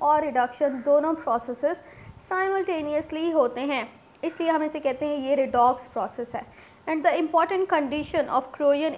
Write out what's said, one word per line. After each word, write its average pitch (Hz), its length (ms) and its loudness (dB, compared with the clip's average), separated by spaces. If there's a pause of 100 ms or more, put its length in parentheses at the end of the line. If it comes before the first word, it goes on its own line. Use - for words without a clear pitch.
और 302 240 4
रिडक्शन 254 600 0
दोनों 294 300 4
प्रोसेसेस 254 640 -2 (520)
साइमल्टेनियसली 330 1000 -2
होते 247 300 2 (100)
हैं, 233 160 -4 (360)
इसलिए 330 260 -2
हम 320 140 2
इसे 302 160 -6
कहते 269 260 -2
हैं 294 120 -2
ये 269 180 0
रिडॉक्स 247 580 2
प्रोसेस 226 420 -6
है। - 100 -10 (440)
And 311 160 -2
the 330 120 6
important 359 560 2
condition 294 560 0
of 262 240 -2
Croyen 285 440 2